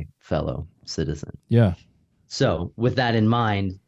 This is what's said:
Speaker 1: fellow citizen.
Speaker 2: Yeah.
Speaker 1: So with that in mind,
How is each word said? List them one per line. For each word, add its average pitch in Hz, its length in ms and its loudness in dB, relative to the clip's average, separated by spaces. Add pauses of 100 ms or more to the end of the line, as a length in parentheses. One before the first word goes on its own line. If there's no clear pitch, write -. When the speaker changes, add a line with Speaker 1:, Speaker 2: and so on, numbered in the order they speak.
(180)
Speaker 1:
fellow 78 500 -6 (160)
citizen. - 520 -6 (120)
Speaker 2:
Yeah. 113 260 4 (540)
Speaker 1:
So 87 480 0
with 117 200 0
that 123 200 0
in 107 120 4
mind, 104 600 0